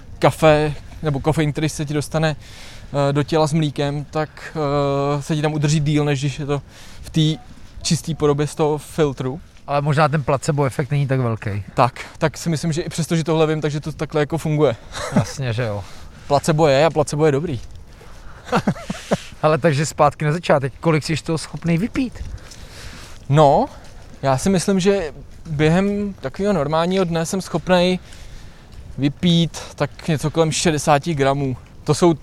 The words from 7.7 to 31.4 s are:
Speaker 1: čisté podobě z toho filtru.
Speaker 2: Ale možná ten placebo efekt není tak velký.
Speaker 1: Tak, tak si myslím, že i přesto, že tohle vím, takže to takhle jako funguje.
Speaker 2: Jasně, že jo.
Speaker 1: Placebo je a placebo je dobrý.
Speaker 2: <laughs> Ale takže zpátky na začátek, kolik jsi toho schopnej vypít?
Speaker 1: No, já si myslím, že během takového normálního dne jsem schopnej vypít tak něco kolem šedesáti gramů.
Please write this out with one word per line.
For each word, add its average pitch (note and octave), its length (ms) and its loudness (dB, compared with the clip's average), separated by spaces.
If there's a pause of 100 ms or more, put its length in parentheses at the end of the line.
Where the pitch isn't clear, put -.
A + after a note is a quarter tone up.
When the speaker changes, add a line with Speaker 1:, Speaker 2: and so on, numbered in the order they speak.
Speaker 1:
čisté D#3+ 340 -2
podobě D3 320 2
z - 80 -8
toho D3+ 220 2
filtru. C#3+ 600 -2 (280)
Speaker 2:
Ale C#3+ 140 0
možná D3+ 260 4
ten C#3+ 160 0
placebo C#3+ 420 0
efekt C3+ 260 -2
není C#3+ 160 0
tak C3 120 2
velký. A2 440 -2 (100)
Speaker 1:
Tak, B2 280 2 (160)
tak - 200 0
si - 120 -4
myslím, E3 220 0
že D3+ 100 -2
i D#3 80 -4
přesto, E3+ 260 -2
že E3 80 2
tohle D#3+ 240 4
vím, D#3 140 0
takže D3+ 180 -2
to D3 120 -6
takhle D3+ 300 -2
jako D3 160 0
funguje. D3+ 380 2 (400)
Speaker 2:
Jasně, B2+ 380 0
že A#2+ 100 -2
jo. G#2 200 -4 (440)
Speaker 1:
Placebo D3+ 400 4
je C#3 180 6
a E3 40 6
placebo D3+ 360 0
je D3+ 60 6
dobrý. C#3 280 -2 (920)
Speaker 2:
<laughs> - 760 -2 (120)
Ale D#3 160 4
takže D3 280 2
zpátky D3+ 400 2
na D3+ 60 2
začátek, D3+ 480 2
kolik D#3+ 240 2
jsi D#3+ 140 -2
toho D#3+ 200 -4
schopnej - 400 -2
vypít? A#3+ 460 -4 (1040)
Speaker 1:
No, D#3 360 6 (560)
já C3+ 160 2
si G3 120 0
myslím, G3 300 2
že F#3 340 2 (360)
během F#3+ 720 2
takového G3 320 -2
normálního E3+ 520 2
dne E3 200 -2
jsem F#3+ 160 -4
schopnej F3+ 580 2 (960)
vypít E3 600 2 (180)
tak - 320 -6
něco D3+ 240 0
kolem D#3+ 200 2
šedesáti D3+ 600 2
gramů. C#3 440 0 (260)